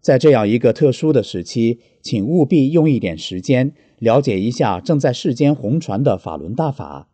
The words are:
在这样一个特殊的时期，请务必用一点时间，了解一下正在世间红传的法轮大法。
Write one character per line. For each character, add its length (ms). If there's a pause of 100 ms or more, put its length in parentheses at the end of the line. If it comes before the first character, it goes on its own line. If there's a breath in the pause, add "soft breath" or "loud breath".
在 180
这 120
样 180
一 100
个 140
特 180
殊 220
的 100
时 200
期， 380 (200 soft breath)
请 240
务 220
必 240
用 180
一 100
点 200
时 240
间， 320 (240 soft breath)
了 240
解 180
一 100
下 300
正 180
在 140
世 220
间 200
红 240
传 240
的 140
法 220
轮 160
大 180
法。 420